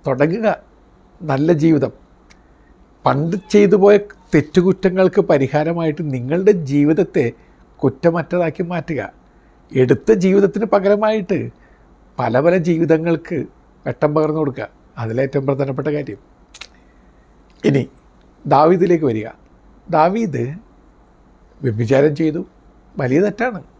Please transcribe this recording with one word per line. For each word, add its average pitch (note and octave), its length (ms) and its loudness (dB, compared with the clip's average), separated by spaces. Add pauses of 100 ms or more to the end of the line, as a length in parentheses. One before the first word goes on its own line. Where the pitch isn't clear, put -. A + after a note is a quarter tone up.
തുടങ്ങുക D#3+ 420 -2 (720)
നല്ല D3+ 320 0
ജീവിതം. D3 380 2 (1120)
പണ്ട് D3+ 300 0 (140)
ചെയ്തു G#3 260 4
പോയ G3+ 200 6 (320)
തെറ്റുകുറ്റങ്ങൾക്ക് F#3 960 0
പരിഹാരമായിട്ട് D#3+ 800 -2
നിങ്ങളുടെ D3+ 500 0 (120)
ജീവിതത്തെ D3 600 0 (540)
കുറ്റമറ്റതാക്കി F3 840 -2
മാറ്റുക. E3 380 -6 (720)
എടുത്ത C3 420 2
ജീവിതത്തിന് G3 520 2
പകരമായിട്ട് G3+ 720 0 (800)
പല B2 220 0
പല E3+ 180 2
ജീവിതങ്ങൾക്ക് E3 800 0 (480)
വെട്ടം D3 280 -2
പകർന്നു D#3 260 0
കൊടുക്കുക. B2+ 280 -4 (300)
അതിലേറ്റവും C3 480 -4
പ്രധാനപ്പെട്ട C#3 420 -4
കാര്യം. D3 320 -6 (1400)
ഇനി C#3 200 2 (640)
ദാവീദിലേക്ക് D#3+ 600 2
വരിക. A2 220 -2 (600)
ദാവീദ് E3 580 0 (1160)
വ്യഭിചാരം C3 540 0
ചെയ്തു, D#3+ 260 -2 (540)
വലിയ C#3 260 0
തെറ്റാണ്. G#3 380 -4 (200)